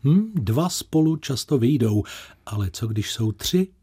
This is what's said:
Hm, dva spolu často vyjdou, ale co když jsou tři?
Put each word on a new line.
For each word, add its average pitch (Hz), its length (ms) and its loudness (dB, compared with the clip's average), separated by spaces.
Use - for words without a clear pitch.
Hm, 202 300 4
dva 135 340 0
spolu 160 480 0
často 143 420 -2
vyjdou, 113 440 2
ale 101 260 -4
co - 140 -6
když 107 260 -4
jsou 110 200 -2
tři? 185 360 0